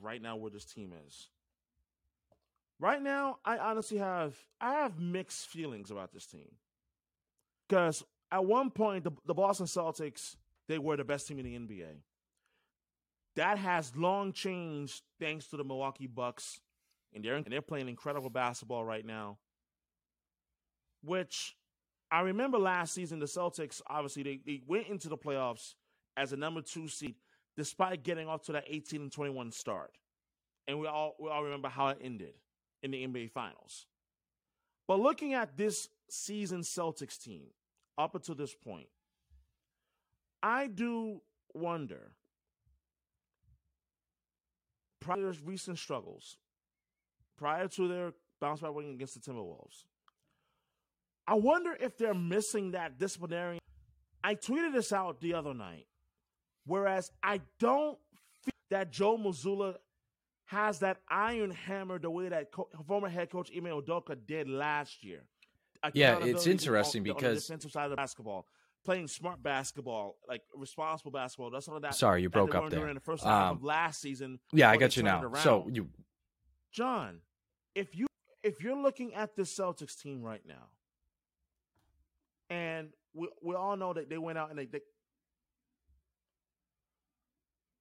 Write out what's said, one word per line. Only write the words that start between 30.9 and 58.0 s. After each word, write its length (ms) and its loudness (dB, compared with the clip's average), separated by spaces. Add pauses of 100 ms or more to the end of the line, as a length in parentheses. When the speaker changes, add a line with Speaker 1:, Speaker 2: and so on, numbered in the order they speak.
Speaker 1:
we 100 -6
all 140 0
remember 260 -4
how 200 2
it 120 0
ended 320 -10 (480)
in 100 -6
the 120 -4
N 80 -4
B 120 -4
A 40 -8
Finals. 600 -10 (1000)
But 140 6
looking 320 4
at 240 -2
this 320 0 (200)
season 520 -6
Celtics 600 -6
team 260 -16 (500)
up 180 0
until 200 -8
this 200 -6
point, 320 -14 (1600)
I 240 2
do 540 -2 (320)
wonder, 600 -4 (2750)
prior 320 -2
to 140 -8
recent 320 -6
struggles, 600 -8 (1000)
prior 300 0
to 200 0
their 260 -4 (260)
bounce 220 -4
back 120 -4
win 160 -8
against 240 -10
the 60 -16 (120)
Timberwolves, 540 -12 (1400)
I 80 6
wonder 440 6
if 180 -2
they're 180 2
missing 560 0
that 260 -4
disciplinary. 640 -4 (640)
I 120 4
tweeted 380 0
this 180 2
out 300 0
the 140 0
other 180 -2
night, 320 -10 (800)
whereas 460 2 (100)
I 200 2 (180)
don't 400 4 (420)